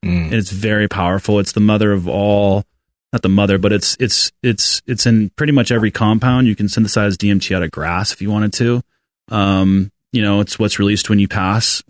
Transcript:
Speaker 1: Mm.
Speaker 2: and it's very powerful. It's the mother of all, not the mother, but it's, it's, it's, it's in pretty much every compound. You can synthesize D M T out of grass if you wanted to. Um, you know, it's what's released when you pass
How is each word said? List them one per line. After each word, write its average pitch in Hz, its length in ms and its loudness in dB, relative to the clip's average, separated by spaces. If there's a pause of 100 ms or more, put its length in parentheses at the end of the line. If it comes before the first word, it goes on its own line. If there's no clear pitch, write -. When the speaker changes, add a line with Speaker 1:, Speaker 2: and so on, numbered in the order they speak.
Speaker 1:
Mm. 87 220 -2
Speaker 2:
and 80 60 -6
it's 110 180 -2
very 107 360 0
powerful. 98 520 0
It's 98 120 -2
the - 80 -4
mother 107 320 2
of 92 160 -2
all, 101 560 0 (480)
not 120 100 -4
the 95 60 0
mother, 98 300 4
but 101 160 2
it's, - 260 -2
it's, - 320 -2 (100)
it's, - 460 -2
it's 120 180 -2
in 110 260 4
pretty 151 200 -2
much 127 200 2
every 110 200 0
compound. 123 560 2
You 107 80 2
can 104 140 -2
synthesize 104 480 0
D 101 120 0
M 98 120 2
T - 120 -4
out 92 100 0
of 80 80 -6
grass 87 420 -4
if - 80 -12
you 101 100 -4
wanted 107 220 -2
to. 120 280 0 (480)
Um, 98 640 2 (220)
you 117 80 0
know, 101 180 0
it's - 180 -4
what's 107 220 -2
released 101 300 0
when 107 100 4
you 98 80 2
pass 104 640 -2